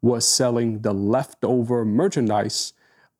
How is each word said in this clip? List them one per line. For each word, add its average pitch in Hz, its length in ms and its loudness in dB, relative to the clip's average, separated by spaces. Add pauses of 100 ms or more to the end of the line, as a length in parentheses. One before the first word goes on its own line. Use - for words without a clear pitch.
was 117 260 2
selling 117 540 0
the 107 140 -2
leftover 117 880 0
merchandise 107 880 0 (480)